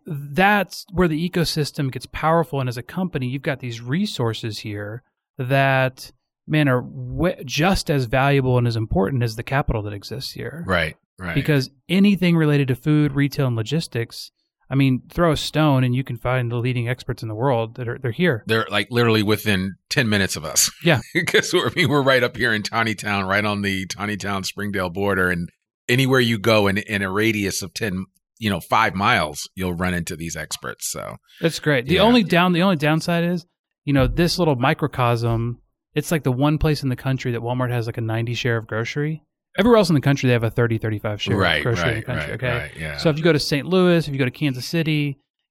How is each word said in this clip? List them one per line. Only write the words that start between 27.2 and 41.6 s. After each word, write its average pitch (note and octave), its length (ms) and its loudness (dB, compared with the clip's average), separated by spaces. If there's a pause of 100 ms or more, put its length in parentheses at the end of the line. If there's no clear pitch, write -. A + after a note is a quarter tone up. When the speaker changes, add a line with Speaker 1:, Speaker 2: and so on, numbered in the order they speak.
Speaker 2:
of F#2 120 -12
ten, F#2+ 300 -4 (340)
you A2 100 -2
know, F2+ 120 -2
five A2 340 0
miles, F#2+ 600 0
you'll F#2 180 -4
run F2+ 180 -2
into E2+ 220 -4
these D#2+ 220 -8
experts. - 520 -10
So G1+ 280 -10 (240)
Speaker 1:
That's E3+ 180 -2
great. C3+ 280 0
The E3 100 2
Speaker 2:
Yeah. F3+ 60 4
Speaker 1:
only A#3 200 6
down, F3 300 2
the E3+ 100 2
only F#3+ 140 2
downside D#3+ 480 0
is, F3 200 -2 (400)
you C#3+ 80 -2
know, C3+ 140 6
this D#3 320 2
little D#3+ 160 4
microcosm, A#2+ 1040 0 (340)
it's, D3+ 180 -4
like, E3 100 0
the C3+ 100 0
one D3 260 2
place D3+ 260 0
in C3+ 60 0
the B2 60 -2
country B2+ 360 -2
that A#2 80 -4
Walmart B2 300 -2
has, A#2+ 160 -2
like, A#2 120 -6
a A#2+ 40 -2
ninety A2+ 320 -2
share A#2 220 0
of A2 120 -6
grocery. D3 560 -4 (340)
Everywhere A3+ 200 6
else F#3+ 120 4
in E3+ 60 6
the C3 40 4
country, C3+ 280 2
they B2 40 6
have A#2 120 2
a A2+ 60 0
thirty, A#2 280 2
thirty-five G#2+ 420 -4
share G2 160 -2
Speaker 2:
Right, F2 220 4
Speaker 1:
of D2+ 60 0